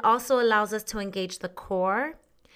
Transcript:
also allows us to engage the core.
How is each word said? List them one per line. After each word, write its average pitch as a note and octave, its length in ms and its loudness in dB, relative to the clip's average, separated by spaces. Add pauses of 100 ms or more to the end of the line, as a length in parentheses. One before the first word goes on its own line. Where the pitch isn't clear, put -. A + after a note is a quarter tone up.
also B3 360 4
allows G#3+ 320 4
us G#3+ 100 -4
to - 160 -8
engage F#3+ 400 -6
the F3+ 100 -8
core. G3 720 -2 (380)